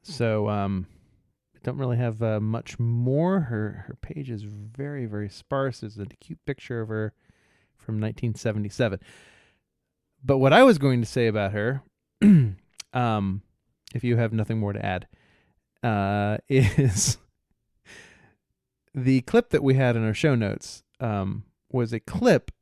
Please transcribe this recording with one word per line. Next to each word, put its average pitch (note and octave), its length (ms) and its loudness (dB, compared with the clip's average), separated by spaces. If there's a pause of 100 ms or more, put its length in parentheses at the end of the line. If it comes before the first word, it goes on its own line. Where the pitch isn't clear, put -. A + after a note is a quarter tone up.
So, A2 440 -2
um, G2+ 400 -2 (680)
I - 80 -20
don't C3+ 140 -6
really B2 200 -2
have, A#2 240 -2
uh, A2 180 -2
much A2 400 -6
more. C3 640 0
Her, G#2+ 460 -6
her - 140 -14
page C3+ 280 -12
is G#2+ 140 -10
very, A#2 640 -10
very G#2 240 -6
sparse. C3+ 520 -6
There's G#2+ 160 -12
a G2+ 80 -8
cute - 400 -18
picture B2 360 -8
of A2 80 -8
her G#2+ 240 -4 (640)
from A2 240 -6
nineteen A2 360 -2
seventy-seven. G#2 640 -2 (1200)
But C3+ 140 2
what C3+ 160 6
I A3+ 100 10
was A#3 140 8
going C3 240 2
to A2 60 -2
say A#2+ 200 0
about G#2 240 0
her, A2+ 300 -4 (400)
<clears throat> D3+ 340 8 (380)
um, G#2 480 0 (520)
if A#2+ 100 -4
you A#2+ 140 2
have A2+ 160 0
nothing A2 260 -2
more G2+ 140 -2
to G#2 120 -6
add, F#2 220 -4 (760)
uh, G#2 600 0
<laughs> - 60 -20
is B2 680 2 (1800)
the C3 260 2
clip - 280 0
that - 140 0
we C3 120 4
had B2+ 200 2
in A2+ 80 0
our G#2+ 100 0
show C#3+ 220 2
notes, - 480 -6 (160)
um, G#2 440 -4 (280)
was A#2+ 220 -2
a A2 60 -6
clip - 520 2 (100)